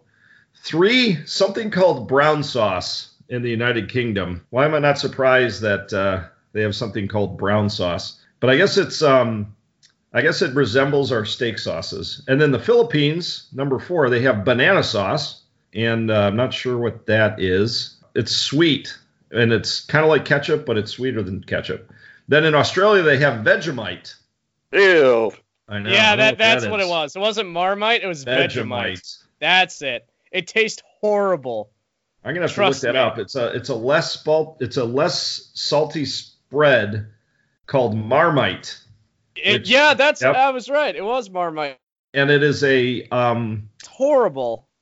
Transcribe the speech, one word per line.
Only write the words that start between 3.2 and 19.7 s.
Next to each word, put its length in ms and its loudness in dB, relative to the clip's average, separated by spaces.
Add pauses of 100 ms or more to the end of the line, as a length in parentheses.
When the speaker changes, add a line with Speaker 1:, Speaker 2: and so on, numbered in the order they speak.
Speaker 1:
in 140 -8
the 80 -4
United 400 -2
Kingdom. 600 -4
Why 140 0
am 120 2
I 40 0
not 180 2
surprised 680 2
that, 280 -2
uh, 320 -2 (300)
they 80 -2
have 140 -2
something 340 -6
called 280 -4
brown 320 0
sauce? 500 -6 (200)
But 100 2
I 80 6
guess 200 2
it's, 240 0
um, 540 2 (580)
I 80 2
guess 200 0
it 140 -2
resembles 560 2
our 140 -2
steak 340 -6
sauces. 680 -8
And 120 2
then 120 4
the 80 0
Philippines, 920 0
number 240 -2
four, 320 0
they 120 2
have 240 0
banana 380 4
sauce. 580 -4 (320)
And, 360 -2
uh, 120 2
I'm 160 2
not 160 0
sure 240 -4
what 300 -6
that 340 2
is. 560 0 (180)
It's 200 -2
sweet, 600 0 (340)
and 200 2
it's 300 -2